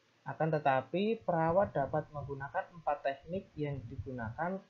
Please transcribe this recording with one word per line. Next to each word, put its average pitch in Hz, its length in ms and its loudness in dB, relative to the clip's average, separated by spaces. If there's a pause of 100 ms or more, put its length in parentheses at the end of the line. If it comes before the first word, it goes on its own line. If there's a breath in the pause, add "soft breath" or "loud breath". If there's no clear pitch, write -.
(280)
Akan 156 240 0
tetapi, 156 720 2
perawat 170 480 4
dapat 147 400 0
menggunakan 139 640 -6
empat 151 240 -2
teknik 165 560 -4
yang 143 320 -2
digunakan 135 800 -4